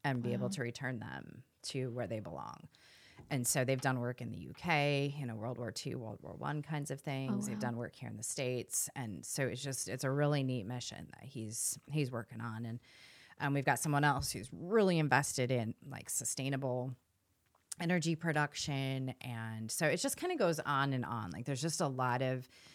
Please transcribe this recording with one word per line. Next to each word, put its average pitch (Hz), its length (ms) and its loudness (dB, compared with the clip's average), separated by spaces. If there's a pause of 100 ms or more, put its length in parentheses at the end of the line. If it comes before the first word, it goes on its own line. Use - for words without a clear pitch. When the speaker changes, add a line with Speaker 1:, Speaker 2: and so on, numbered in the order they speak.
Speaker 1:
and 127 180 2
be 120 100 0
able 123 140 0
Speaker 2:
Wow. 123 80 0
Speaker 1:
to 139 80 -2
return 120 360 -4
them 67 440 -10 (220)
to 131 260 -2
where 120 160 -4
they 110 140 -4
belong. 80 480 -6 (640)
And 123 140 2
so 131 180 4
they've 131 160 4
done 131 200 2
work 123 200 -2
in 113 120 -6
the 101 60 -8
U 71 180 -10
K, 143 600 2
you 147 80 -6
know, 117 120 -4
World 113 220 -4
War 117 120 -4
Two, - 280 -6
World 110 220 -8
War - 160 -12
One 147 260 -4
kinds 147 280 -4
of 139 100 -6
things. 135 440 -2
Speaker 2:
Oh, - 40 -2
Speaker 1:
They've 127 80 -2
Speaker 2:
wow. - 40 -4
Speaker 1:
done 120 160 0
work 120 180 -6
here 123 140 -10
in 110 80 -8
the 110 80 -10
States. - 720 -2
And 110 280 -6
so 139 220 0
it's 127 160 -2
just, 135 260 -4
it's 127 140 -4
a 135 80 0
really 147 320 4
neat 127 240 0
mission 123 460 -8
that - 120 -20
he's, 110 600 -4
he's 143 240 0
working 113 300 -6
on. 113 260 -4
And, 117 140 -6 (580)
um, 143 160 2
we've 139 100 2
got 135 140 4
someone 143 240 4
else 143 300 4
who's 101 200 -6
really 185 460 6
invested 135 540 4
in, 117 220 0 (140)
like, - 220 -10
sustainable 131 880 -2 (840)
energy 165 360 2
production. 135 1040 0
And 113 500 -6
so - 160 2
it 151 120 4
just 269 180 0
kinda 359 200 -2
goes 170 240 4
on 139 320 2
and 127 120 2
on. 110 260 -2
Like, 101 160 -6
there's 135 160 -2
just 160 180 0
a 165 60 2
lot 127 360 2
of 127 260 -2 (260)